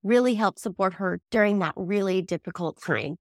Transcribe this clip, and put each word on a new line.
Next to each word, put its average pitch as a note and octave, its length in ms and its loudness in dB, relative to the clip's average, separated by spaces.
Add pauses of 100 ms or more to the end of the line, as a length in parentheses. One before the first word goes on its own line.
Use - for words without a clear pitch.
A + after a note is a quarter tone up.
really B3 340 4
helped G#3 220 0
support F#3+ 360 -2
her F3+ 260 -4 (100)
during G#3 280 4
that E3+ 180 0
really F#3+ 460 0
difficult F3 580 -6
time. C#3 400 -2